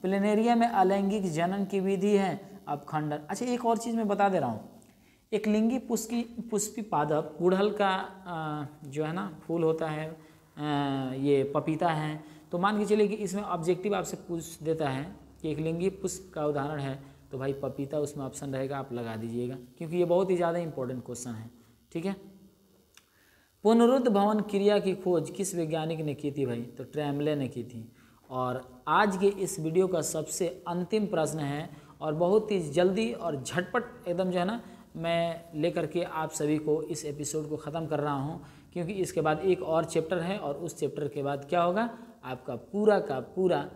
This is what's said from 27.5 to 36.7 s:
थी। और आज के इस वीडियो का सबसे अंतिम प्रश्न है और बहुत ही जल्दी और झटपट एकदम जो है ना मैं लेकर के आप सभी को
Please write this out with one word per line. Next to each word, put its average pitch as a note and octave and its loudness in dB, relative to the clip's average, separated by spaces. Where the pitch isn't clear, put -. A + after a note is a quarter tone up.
थी। A2+ -12
और B2+ -2
आज F#3+ 4
के G3 4
इस F3 -4
वीडियो D#3+ 2
का F3 0
सबसे D#3 -4
अंतिम F3+ 0
प्रश्न D#3+ 0
है D3 -4
और D3+ -2
बहुत F#3+ 4
ही G3 2
जल्दी F3+ 4
और D3+ -4
झटपट F#3 -4
एकदम F3+ 0
जो F3+ 2
है F3 2
ना A#3 -4
मैं E3+ 0
लेकर D#3+ 0
के E3+ 0
आप D#3+ -4
सभी D3+ 2
को D3+ 2